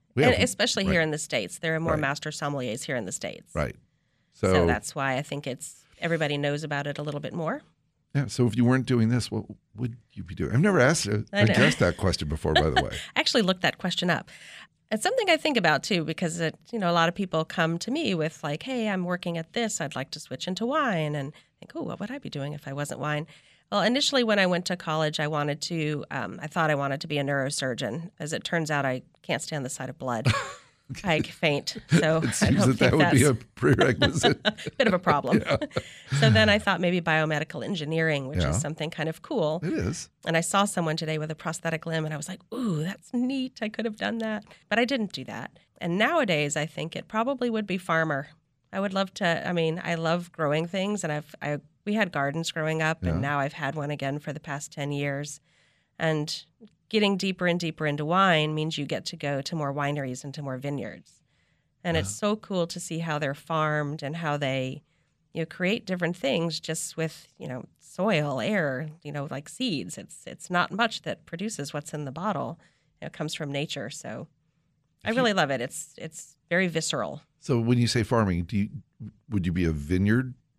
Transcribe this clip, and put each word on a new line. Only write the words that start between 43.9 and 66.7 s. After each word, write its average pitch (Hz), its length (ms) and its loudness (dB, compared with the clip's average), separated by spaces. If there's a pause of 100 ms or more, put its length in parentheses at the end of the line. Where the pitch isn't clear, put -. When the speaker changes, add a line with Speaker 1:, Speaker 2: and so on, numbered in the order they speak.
Speaker 2:
done 208 220 -2
that." 220 260 -4 (240)
But 208 100 0
I 240 60 4
didn't 226 280 0
do 131 120 -10
that. - 340 -10 (200)
And 170 200 -2
nowadays, 202 580 2
I 151 100 0
think 156 280 -8
it - 140 -10
probably 247 420 -2
would 214 160 -2
be 190 120 -2
farmer. 160 500 0 (460)
I 190 60 -2
would 196 120 -2
love 196 220 -2
to, 170 340 0
I 185 40 0
mean, 165 300 2
I 170 120 -2
love 165 380 0
growing 160 340 0
things, 196 380 -2
and 156 80 -2
I've, 151 280 -8
I, 147 200 -4 (260)
we 208 80 0
had 214 180 2
gardens 143 380 0
growing 160 320 0
up, 160 220 0
and 165 100 2
Speaker 1:
Yeah. - 60 0
Speaker 2:
now 143 180 0
I've 143 160 0
had 143 220 -4
one 147 140 -4
again 143 280 -4
for 147 140 -8
the 156 80 -12
past 147 320 -10
ten 147 200 -6
years. 143 480 -4 (580)
And 156 460 -2 (440)
getting 202 280 2
deeper 185 300 -2
and 175 120 4
deeper 160 280 -4
into 147 180 -2
wine 160 500 4
means 156 220 -2
you 147 80 -4
get 139 220 -4
to - 100 -8
go 143 260 -4
to - 140 -8
more 143 160 -2
wineries 139 520 -4
and 139 100 -10
to 151 80 -10
more 131 160 -6
vineyards. 123 640 -8 (640)
And 165 120 0
it's 160 140 0
Speaker 1:
Yeah. - 180 -2
Speaker 2:
so 214 80 2
cool 185 300 -2
to 175 140 -10
see 160 180 -6
how 165 200 -2
they're 143 160 0
farmed 151 680 -2
and 143 140 -6
how 156 200 -2
they, 135 460 -2 (500)
you 165 100 -4
know, 160 40 -4
create 185 400 -2
different 175 300 -2
things 165 440 0
just - 360 -6